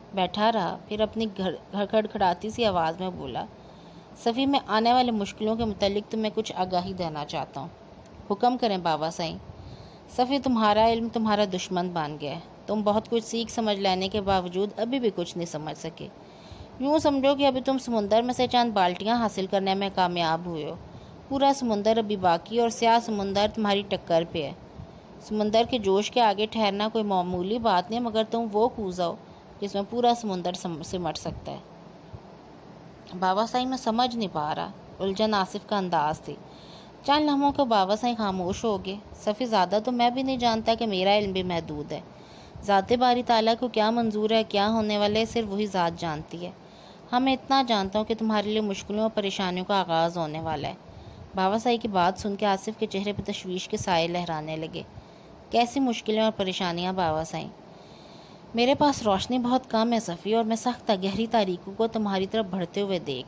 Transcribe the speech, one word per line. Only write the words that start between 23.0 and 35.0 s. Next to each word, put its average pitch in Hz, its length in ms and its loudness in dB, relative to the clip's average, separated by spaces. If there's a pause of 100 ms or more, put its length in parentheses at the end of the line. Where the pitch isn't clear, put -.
तुम्हारी 202 360 0
टक्कर 175 400 0
पे 170 200 -4
है। 143 120 -8 (720)
समुंदर 214 360 4
के 247 140 -2
जोश 196 300 2
के - 100 0
आगे 214 260 4
ठहरना 214 420 0
कोई 220 160 0
मामूली 185 560 0
बात 202 320 2
नहीं, 226 80 -2
मगर 226 240 0
तुम 226 220 -2
वो 214 220 2
कूद 214 260 -4
जाओ 175 240 -2 (440)
जिसमें 202 240 -4
पूरा 240 280 2
समुंदर 185 400 -2
सम-, 170 300 -8
सिमट 170 340 -4
सकता - 340 -10
है।" 147 120 -12 (1500)
"बाबा 185 300 2
साईं, 254 200 -2
मैं 262 120 -2
समझ 240 380 0
नहीं 214 140 -2
पा 156 240 -2
रहा," 170 180 -4 (300)